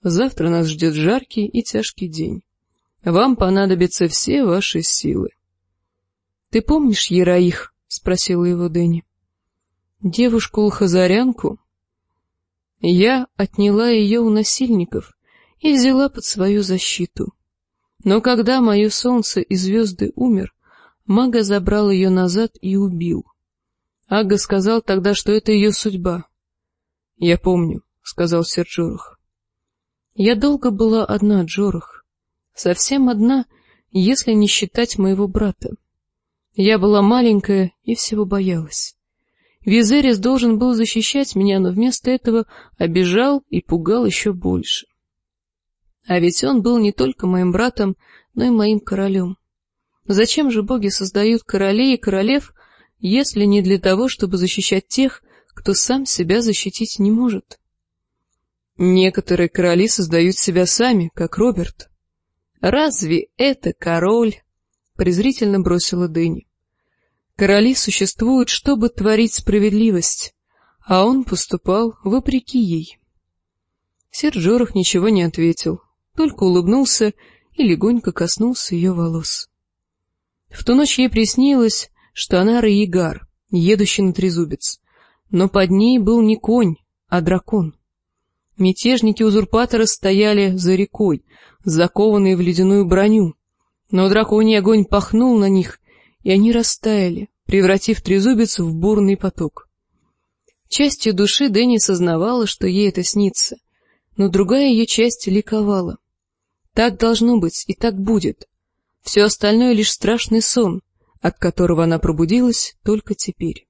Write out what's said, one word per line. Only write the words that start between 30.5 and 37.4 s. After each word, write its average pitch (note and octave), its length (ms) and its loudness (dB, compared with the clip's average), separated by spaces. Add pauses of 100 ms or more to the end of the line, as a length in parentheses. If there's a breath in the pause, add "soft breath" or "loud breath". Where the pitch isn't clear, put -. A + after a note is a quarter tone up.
была A3 320 0
одна, G#3 400 0
Джорах. F3+ 640 -6 (480)
Совсем B3+ 560 0
одна, A#3+ 360 0 (460)
если A3 400 0
не G#3 160 4
считать A#3 500 -2
моего G3 300 0
брата. G3+ 440 -4 (840)
Я G#3 240 2
была G3+ 220 4
маленькая G3+ 720 2 (100)